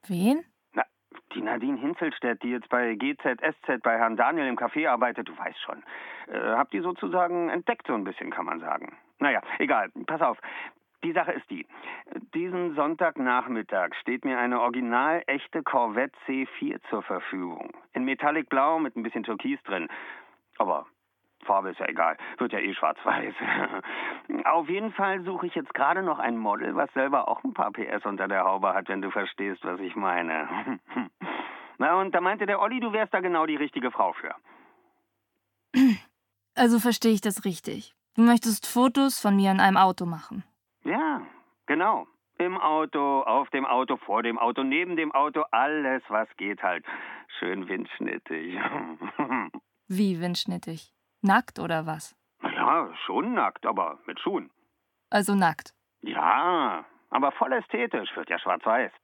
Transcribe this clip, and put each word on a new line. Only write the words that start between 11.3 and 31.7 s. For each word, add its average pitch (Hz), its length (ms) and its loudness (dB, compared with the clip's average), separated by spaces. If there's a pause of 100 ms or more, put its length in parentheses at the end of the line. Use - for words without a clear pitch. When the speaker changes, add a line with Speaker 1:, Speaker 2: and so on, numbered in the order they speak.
Speaker 2:
ist - 160 -8
die. 87 160 -8 (680)
Diesen 175 400 -2
Sonntagnachmittag 127 1300 0
steht 123 240 -4
mir 131 140 0
eine 123 220 2
original 123 680 2
echte 143 340 -4
Corvette 123 640 0
C 135 200 -2 (120)
vier - 320 -6
zur 104 140 -4
Verfügung. 90 680 -8 (220)
In 127 120 -2
Metallic 147 440 0
Blau 147 320 2
mit 139 160 -4
ein 113 80 -4
bisschen 113 180 -4
Türkis 131 400 -4
drin. 90 260 -4 (680)
Aber 85 280 0 (600)
Farbe 95 240 2
ist - 80 -12
ja - 80 -4
egal. 80 320 2 (200)
Wird 123 140 0
ja 104 60 -2
eh 101 160 -2
schwarz-weiß. - 600 0 (540)
<laughs> - 560 -6
Auf 160 240 4
jeden 202 240 -2
Fall 196 320 0
suche 180 220 -4
ich - 80 -6
jetzt 160 180 -4
gerade 165 300 2
noch 156 160 0
ein 120 180 0
Model, 107 380 0
was - 180 0
selber 135 360 2
auch - 160 -2
ein 254 100 -4
paar - 160 0
P 107 160 -6
S - 180 -4
unter 98 220 -2
der 95 180 2
Haube 95 300 2
hat, 95 140 -2
wenn 98 120 -2
du 95 100 -4
verstehst, 98 520 -4
was 92 160 -4
ich 92 160 -8
meine. 87 840 -2 (180)
<laughs> - 120 -6 (680)